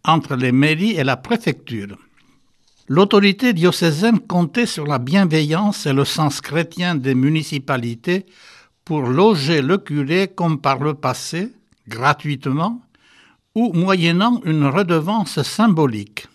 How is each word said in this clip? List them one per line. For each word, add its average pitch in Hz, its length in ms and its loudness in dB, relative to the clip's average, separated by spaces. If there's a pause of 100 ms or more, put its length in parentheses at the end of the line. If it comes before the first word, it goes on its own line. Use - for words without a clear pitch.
entre 156 320 0
les 127 160 0
mairies 156 400 2
et 160 120 -2
la 127 140 0
préfecture. 120 800 -6 (880)
L'autorité 202 680 4
diocésaine 175 640 2
comptait 180 480 -2
sur 151 180 -8
la 139 140 -2
bienveillance 160 880 0
et 135 60 0
le 135 120 2
sens - 360 -2
chrétien 170 520 -4
des 135 220 0
municipalités 139 1080 -2 (580)
pour 151 200 -4
loger 151 600 2
le 180 160 2
curé 160 560 -2
comme 160 260 -2
par 135 180 0
le 147 140 -2
passé, 160 580 -6 (360)
gratuitement, 143 920 -2 (760)
ou 220 180 0
moyennant 185 680 2
une 156 220 2
redevance 170 760 0
symbolique. 151 920 0